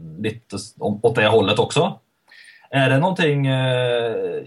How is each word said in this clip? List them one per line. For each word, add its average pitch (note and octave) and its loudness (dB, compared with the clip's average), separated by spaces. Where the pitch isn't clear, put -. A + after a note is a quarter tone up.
lite G#2+ -8
om, G#2 -4
åt A2 2
det A2 2
hållet G#2+ 2
också. - 0
Är C3+ 2
det C3+ 4
någonting, D#3 2
eh, B2 -2